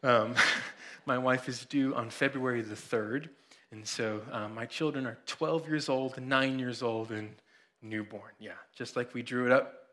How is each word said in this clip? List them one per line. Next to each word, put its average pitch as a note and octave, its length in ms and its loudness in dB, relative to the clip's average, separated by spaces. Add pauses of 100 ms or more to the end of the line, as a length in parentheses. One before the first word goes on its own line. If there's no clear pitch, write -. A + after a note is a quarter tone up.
Um, A#2+ 320 6 (360)
<laughs> - 340 -18
my B2+ 140 2
wife B2+ 280 4
is B2 200 -6
due C#3 280 2
on A#2+ 140 -2
February B2+ 540 0
the G#2+ 140 -8
third. A#2+ 520 -2 (420)
And G#2+ 160 -14
so, G#2+ 360 -2 (100)
uh, G#2+ 160 -4
my A2+ 180 -8
children C#3+ 400 -2
are A2+ 200 -8
twelve D#3 420 -2
years D3+ 200 0
old, C3 320 0
nine C3 380 2
years B2 240 -2
old, A2+ 300 0
and G#2+ 180 -6 (520)
newborn. G#2+ 560 -8
Yeah, G#2+ 140 -14 (220)
just - 220 -8
like B2 180 -2
we A#2+ 80 -4
drew B2 240 0
it B2+ 60 8
up. C3+ 220 6 (180)